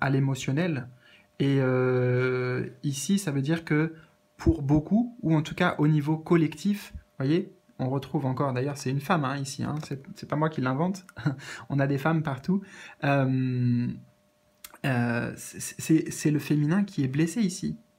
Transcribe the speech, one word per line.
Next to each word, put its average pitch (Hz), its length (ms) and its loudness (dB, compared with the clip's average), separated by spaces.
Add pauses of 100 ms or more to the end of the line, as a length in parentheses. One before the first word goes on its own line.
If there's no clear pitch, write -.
à 135 60 2
l'émotionnel. 135 760 0 (500)
Et, 139 220 2
euh, 127 1080 2 (140)
ici, 151 360 0
ça 165 120 -6
veut 139 100 0
dire 165 240 0
que 160 300 0 (420)
pour - 240 2
beaucoup, 151 600 2
ou 160 120 4
en 151 60 4
tout - 140 -4
cas 180 240 2
au 151 100 6
niveau 151 300 2
collectif, 170 720 0 (240)
voyez, 156 380 0 (240)
on 127 100 -2
retrouve 135 380 -2
encore, 131 260 0
d'ailleurs, 131 240 -2
c'est - 140 -4
une 143 100 0
femme, 165 240 2
hein, 135 140 -2
ici, 139 260 -6
hein, 139 180 -4
c'est, 139 200 -10 (120)
c'est - 140 -14
pas 143 80 -2
moi 156 140 2
qui 156 100 -4
l'invente, 143 460 -2 (300)
<laughs> - 340 -14
on 139 100 2
a 139 60 4
des 139 120 0
femmes 160 240 2
partout. 156 400 -2 (400)
Euh, 127 840 2 (960)
euh, 120 520 0
c'est, - 440 -12
c'est, - 320 2
c'est - 180 0
le 151 80 2
féminin 151 460 2
qui 175 180 -4
est 131 60 0
blessé 160 320 0
ici, 175 360 -2 (220)